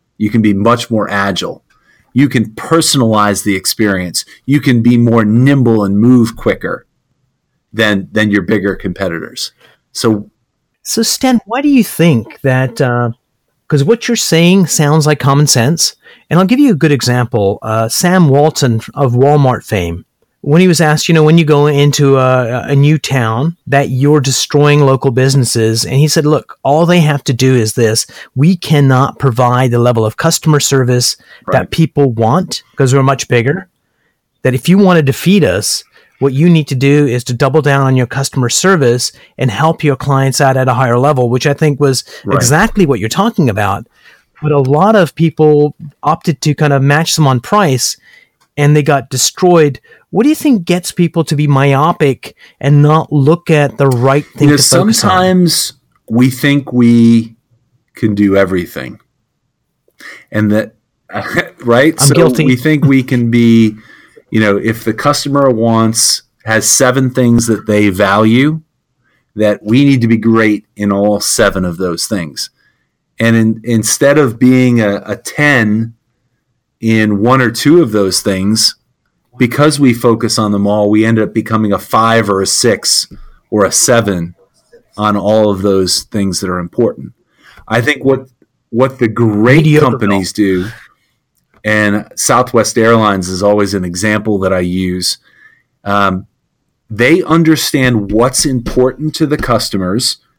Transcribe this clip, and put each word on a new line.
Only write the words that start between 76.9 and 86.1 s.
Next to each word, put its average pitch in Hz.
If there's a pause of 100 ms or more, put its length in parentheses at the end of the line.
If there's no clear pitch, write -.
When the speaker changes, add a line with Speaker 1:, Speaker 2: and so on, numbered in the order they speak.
Speaker 1:
one 127
or 117
two 156
of 117
those 98
things, 101 (600)
because 143
we 131
focus 113
on 107
them 101
all, 104
we 107
end 113
up 107
becoming 110
a 92
five 113
or 98
a 95
six - (420)
or 104
a 82
seven 101 (640)
on 104
all 107
of 95
those 95
things 98